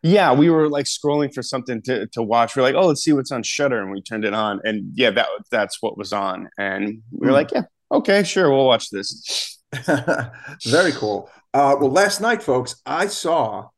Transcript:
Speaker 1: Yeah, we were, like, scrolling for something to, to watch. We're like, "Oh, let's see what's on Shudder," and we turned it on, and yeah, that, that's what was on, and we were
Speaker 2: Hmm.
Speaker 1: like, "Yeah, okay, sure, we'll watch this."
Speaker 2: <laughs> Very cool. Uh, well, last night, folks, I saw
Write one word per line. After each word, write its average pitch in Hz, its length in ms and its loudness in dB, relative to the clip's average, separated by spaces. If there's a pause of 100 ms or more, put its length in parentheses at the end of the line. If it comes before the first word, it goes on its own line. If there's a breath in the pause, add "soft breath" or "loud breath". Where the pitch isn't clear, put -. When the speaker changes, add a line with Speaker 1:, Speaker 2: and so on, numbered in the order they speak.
Speaker 1:
Yeah, 165 300 4
we 147 160 6
were, 156 200 4
like, 143 160 -2
scrolling 147 480 -2
for 131 80 -8
something 123 420 -6
to, 110 240 -4
to 117 140 -8
watch. 117 340 2
We're 135 60 2
like, 131 140 4
"Oh, 180 120 4
let's 147 140 0
see 156 120 2
what's 135 180 -2
on 123 100 -6
Shudder," 127 400 -2
and 95 100 -6
we 98 100 -8
turned 110 240 -6
it 104 100 0
on, 107 280 -2
and 104 300 -4
yeah, 120 180 2
that, 110 160 0 (220)
that's 107 320 -2
what - 160 -6
was 101 160 -8
on, 95 340 -4 (120)
and 104 420 -6 (100)
we - 140 -6
were - 20 4
Speaker 2:
Hmm. 135 60 4
Speaker 1:
like, 143 200 2
"Yeah, - 80 0 (300)
okay, 202 320 2
sure, 170 280 2
we'll 135 160 4
watch 117 240 2
this." - 680 -8 (160)
Speaker 2:
<laughs> 127 140 -10 (760 loud breath)
Very 156 260 4
cool. 104 380 -4 (240 soft breath)
Uh, 139 260 4
well, 135 120 2
last 196 300 2
night, 226 220 -2
folks, 127 320 -2 (100)
I 175 220 -2
saw 139 720 -2